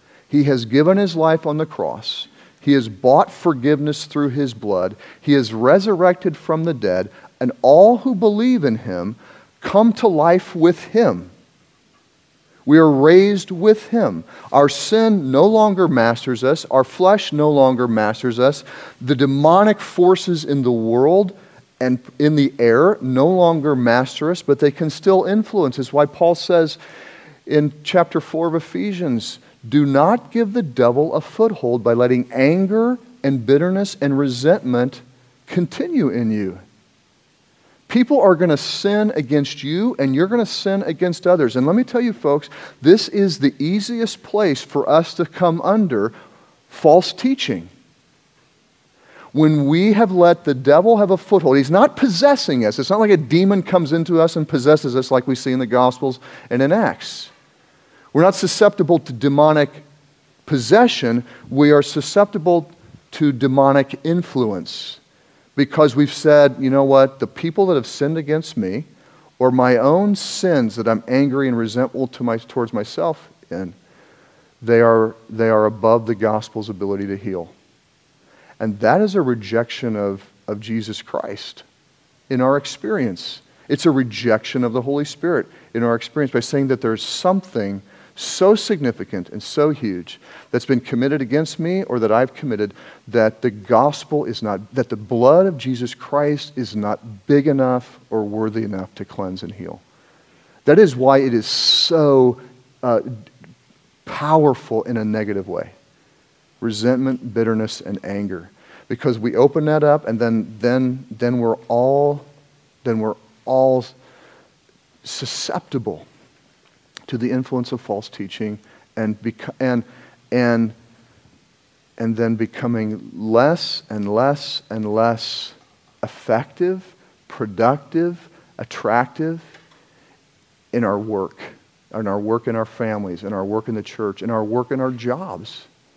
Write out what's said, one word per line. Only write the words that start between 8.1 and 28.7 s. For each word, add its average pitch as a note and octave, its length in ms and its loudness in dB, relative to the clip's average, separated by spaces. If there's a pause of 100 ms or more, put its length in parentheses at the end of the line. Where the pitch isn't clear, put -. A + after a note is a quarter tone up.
believe G#3+ 480 2
in A#2 140 0
him A2+ 400 -8 (440)
come A3 320 2
to - 140 0
life E3+ 480 2
with E3+ 300 2
him. B2+ 440 -2 (1400)
We D3+ 140 6
are D#3+ 100 8
raised F3+ 640 4
with G#3+ 380 2
him. B2 340 -2 (280)
Our C#3+ 180 6
sin G#3+ 600 0
no C#3 160 4
longer G#3 420 2
masters A#2 560 0
us. C#3+ 280 0
Our C3 120 4
flesh F#3+ 480 0
no D3+ 200 2
longer C3 360 4
masters A2 520 -2
us. C#3 240 0 (360)
The C3 160 -2
demonic D#3 640 2
forces F3 640 0
in C#3+ 200 -2
the B2 80 2
world C3 640 2 (420)
and B2+ 200 -2 (180)
in D3+ 180 2
the C#3 220 2
air B2 440 4
no B2+ 260 0
longer E3 480 2
master B2+ 560 0
us, F3+ 100 -6
but C#3+ 160 0
they D3 140 2
can D#3 180 -4
still F#3+ 360 2
influence. G3 520 -2
It's C3 160 -6
why D3 140 4
Paul E3+ 260 0
says E3 460 0 (640)
in D3+ 260 0 (120)
chapter E3+ 360 0
four D#3+ 280 -4
of D#3+ 80 -2
Ephesians, F3 800 -6 (300)